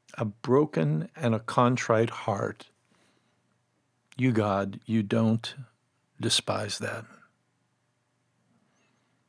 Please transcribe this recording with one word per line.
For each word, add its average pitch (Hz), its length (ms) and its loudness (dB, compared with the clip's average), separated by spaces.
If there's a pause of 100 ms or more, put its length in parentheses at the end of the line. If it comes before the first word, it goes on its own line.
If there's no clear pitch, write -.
(160)
a 123 80 -2
broken 151 920 0
and 120 180 0
a 107 60 -2
contrite 120 720 2
heart. 107 580 -6 (1500)
You, 127 140 2
God, 101 560 0
you 110 160 0
don't 113 500 0 (680)
despise 104 580 -2
that." - 280 -8 (2250)